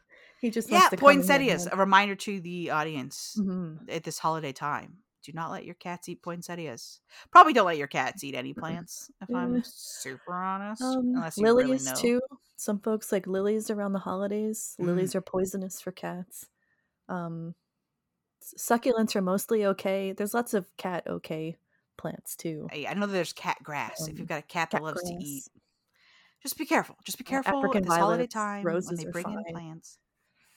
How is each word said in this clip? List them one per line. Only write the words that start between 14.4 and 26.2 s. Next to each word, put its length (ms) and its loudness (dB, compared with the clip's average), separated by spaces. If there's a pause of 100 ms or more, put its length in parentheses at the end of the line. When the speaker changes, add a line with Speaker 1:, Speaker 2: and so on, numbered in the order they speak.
Speaker 2:
Mm. 60 0
Speaker 1:
Lilies 280 2
are 60 0
poisonous 600 -4
for 120 -8
cats. 580 -12 (580)
Um, 460 -8 (880)
s-, 160 -18
succulents 580 2
are 60 2
mostly 440 0
okay. 460 0
There's 220 -4
lots 200 -2
of 240 -4
cat 280 -6
okay 500 -6 (420)
plants, 380 -10
too. 360 -8
Speaker 2:
I, 160 -8
I 60 -6
know 120 0
there's 260 -2
cat 300 -4
grass. 460 -6
If 100 -10
you've 100 -10
Speaker 1:
Um, 0 -
Speaker 2:
got 100 -6
a 40 -10
cat 280 -4
that 100 -2
Speaker 1:
cat 20 -4
Speaker 2:
loves 220 -6
to 180 -6
eat, 220 -10
Speaker 1:
grass. 60 -20 (920)